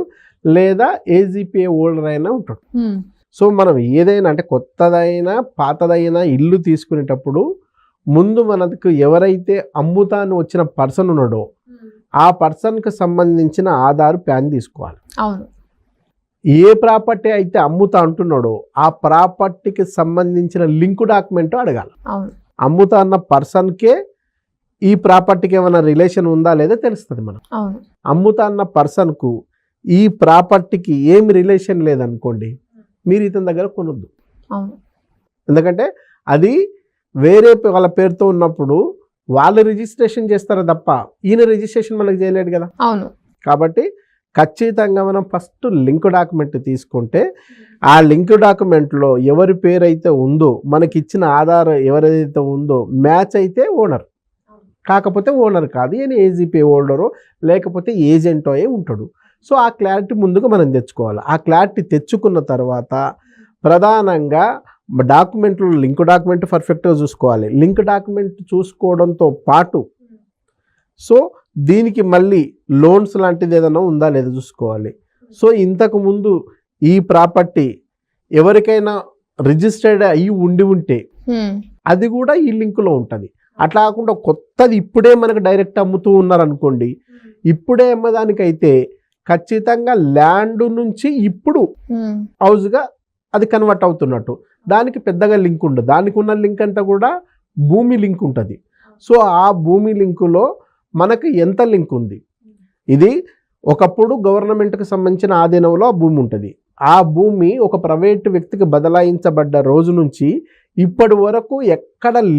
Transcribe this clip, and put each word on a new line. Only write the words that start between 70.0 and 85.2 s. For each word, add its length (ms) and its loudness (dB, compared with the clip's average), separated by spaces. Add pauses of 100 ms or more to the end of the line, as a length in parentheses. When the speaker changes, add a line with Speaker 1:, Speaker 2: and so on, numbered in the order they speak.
Speaker 1:
so, 100 6 (520)
దీనికి 320 2 (120)
మళ్ళీ 280 2 (400)
లోన్స్ 420 4
లాంటిది 340 -2
ఏదైనా 320 2
ఉందా 260 0
లేదా 220 -2
చూసుకోవాలి. 540 -8 (480)
So, 80 4 (180)
ఇంతకు 320 0 (100)
ముందు 240 0 (600)
ఈ 20 6 (180)
ప్రాపర్టీ 560 2 (720)
ఎవరికైనా 520 2 (560)
రిజిస్టర్డ్ 540 2 (100)
అయి 160 0 (160)
ఉండి 280 2
ఉంటే 240 -2 (320)
Speaker 2:
Hmm. 220 -4 (400)
Speaker 1:
అది 240 0
కూడా 180 -2 (140)
ఈ 20 0 (120)
లింకులో 400 -2
ఉంటది. 260 -10 (380)
అట్లా 220 0
కాకుండా 260 -4 (140)
కొత్తది 560 0
ఇప్పుడే 280 4 (120)